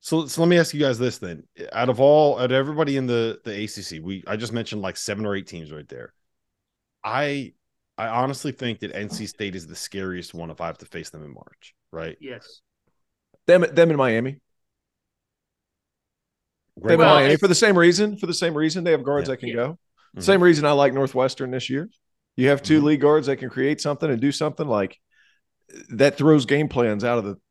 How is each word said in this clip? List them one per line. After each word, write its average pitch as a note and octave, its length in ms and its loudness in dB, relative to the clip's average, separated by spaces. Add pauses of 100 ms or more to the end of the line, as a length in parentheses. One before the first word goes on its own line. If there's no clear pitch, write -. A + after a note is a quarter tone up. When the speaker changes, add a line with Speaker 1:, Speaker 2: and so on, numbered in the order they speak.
Speaker 1:
So, D#3+ 260 -2
so C#3 140 -6
let E3+ 80 4
me F3 100 4
ask E3 140 0
you D3 80 -4
guys C3+ 160 0
this A#2+ 220 -4
then. F2 240 -12 (300)
Out A#2 160 -2
of A#2 120 0
all, D3 380 4
out B2+ 80 -2
of B2 60 0
everybody C#3+ 440 0
in C3 120 -2
the, A#2 360 -2
the A2+ 80 -10
A G#2 140 -8
C G#2 160 -14
C, D#2+ 180 -14
we, F#2 280 -10
I G#2 80 -6
just A2 160 -8
mentioned, A2+ 280 -8
like, F#2+ 160 -8
seven G#2 300 -8
or G2+ 80 -4
eight G2 140 -10
teams D#2+ 240 -16
right D2+ 160 -18
there. A#1+ 260 -18 (880)
I, C#3 520 -6 (440)
I A2+ 80 -6
honestly C3 460 -4
think A#2+ 280 -8
that G#2 140 -12
N G2+ 160 -8
C G#2+ 160 -10
State G2 300 -10
is E2+ 100 -14
the D#2 80 -20
scariest F#2 600 -10
one E2 160 -12
if D#2 100 -16
I E2+ 60 -8
have E2 120 -10
to - 80 -20
face - 240 -14
them D#2 140 -18
in C#2+ 100 -20
March, - 400 -20 (160)
right? E2 300 -12
Speaker 2:
Yes. - 400 -20 (880)
Speaker 3:
Them, F3+ 240 6
them E3+ 180 6
in D3+ 60 0
Miami. B2+ 440 0 (2500)
Speaker 1:
Greg G#2 120 2
Speaker 3:
Them D#3+ 80 4
in D#3+ 60 8
Speaker 2:
Well, D3+ 100 8
Speaker 3:
Miami C#3+ 160 6
Speaker 2:
it's D#3 80 2
Speaker 3:
for G3+ 80 4
the F3 80 6
same G#3 200 4
reason. F3+ 420 4
For G3 80 -8
the E3+ 80 -4
same E3+ 220 -2
reason D#3+ 280 -2
they E3+ 80 2
have C#3+ 100 2
guards C#3+ 260 -2
Speaker 1:
Yeah. C3+ 40 -2
Speaker 3:
that B2+ 60 -6
can B2 100 -8
Speaker 2:
Yeah. A#2 80 -8
Speaker 3:
go. A#2+ 160 -2
Speaker 1:
Mm-hmm. - 480 -20
Speaker 3:
Same F#3+ 220 4
reason D#3+ 220 6
I D3 80 4
like C#3 220 4
Northwestern C3 560 -2
this B2 180 -8
year. D3 220 -6 (460)
You B2+ 140 4
have C#3 120 2
two D#3 160 4
Speaker 1:
Mm-hmm. D3 80 2
Speaker 3:
league D3+ 140 2
guards D3 260 4
that C3+ 120 -2
can B2 120 -10
create C#3 300 -2
something D3 280 -4
and B2 120 -2
do C#3 100 0
something. D3+ 380 -6
Like, G#2 280 -2 (960)
that C#3 260 2
throws D3+ 300 4
game C#3+ 220 0
plans G#2+ 340 -2
out A#2+ 160 0
of G#2+ 60 -4
the G2 120 -8 (140)